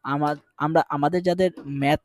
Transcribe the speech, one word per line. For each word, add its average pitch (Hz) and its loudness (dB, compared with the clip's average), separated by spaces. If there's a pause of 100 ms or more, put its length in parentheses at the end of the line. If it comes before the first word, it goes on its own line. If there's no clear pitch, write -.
আমার, 147 -2 (220)
আমরা, 156 2
আমাদের 151 0
যাদের 180 2 (140)
ম্যাথ 139 0